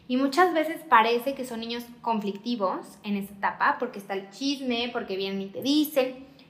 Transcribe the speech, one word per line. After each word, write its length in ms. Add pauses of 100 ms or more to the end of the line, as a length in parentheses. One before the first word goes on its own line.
y 80
muchas 360
veces 360
parece 460
que 100
son 160
niños 240 (160)
conflictivos 1000
en 120
esta 200
etapa 440
porque 200
está 160
el 160
chisme, 600
porque 240
vienen 260
y 60
te 140
dicen, 680 (220)